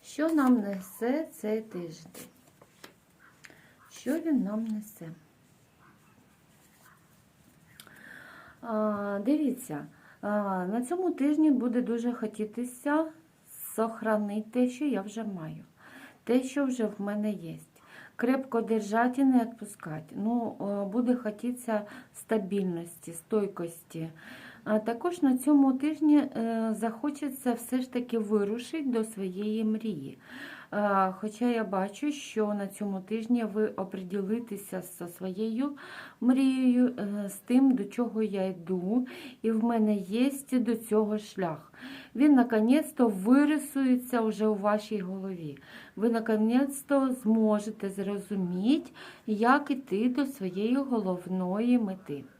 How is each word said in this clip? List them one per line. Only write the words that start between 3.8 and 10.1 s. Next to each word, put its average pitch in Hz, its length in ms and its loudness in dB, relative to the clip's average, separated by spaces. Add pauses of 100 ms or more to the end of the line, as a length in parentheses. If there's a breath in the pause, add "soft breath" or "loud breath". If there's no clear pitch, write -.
Що 294 300 -4
він 294 240 0
нам 214 220 -4
несе? 208 440 -8 (3500 loud breath)
А, 208 640 0
дивіться, 240 600 0 (360 loud breath)